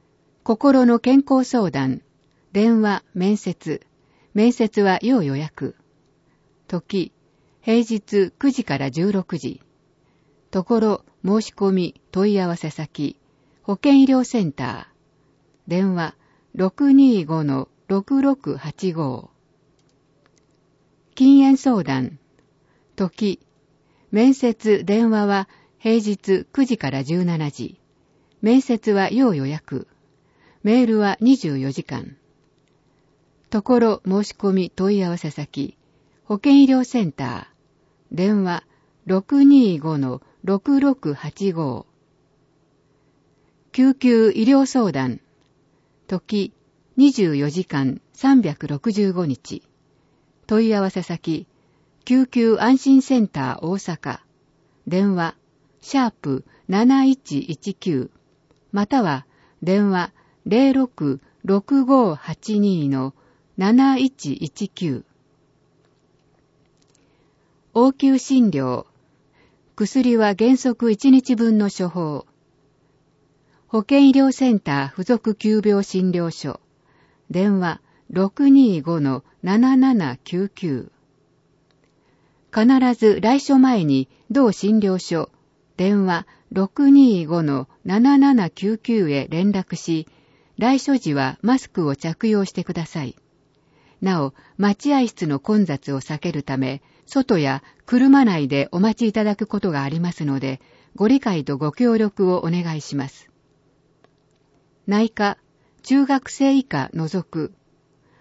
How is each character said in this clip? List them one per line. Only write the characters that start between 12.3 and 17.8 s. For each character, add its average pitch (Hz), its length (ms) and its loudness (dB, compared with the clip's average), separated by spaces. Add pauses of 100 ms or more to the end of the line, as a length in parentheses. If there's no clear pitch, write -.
い 202 60 0
合 185 80 -2
わ 170 80 -4
せ 165 160 -10
先、 147 440 -10 (460)
保 196 160 -6
健 277 240 4
医 269 40 8
療 262 180 2
セ 233 200 -2
ン 151 80 -2
タ - 380 -12 (800)
ー。 - 20 -20
電 185 240 -2
話、 165 220 -6 (400)
六 277 360 0
二 262 340 6
五 160 180 -2
の 135 260 -4 (180)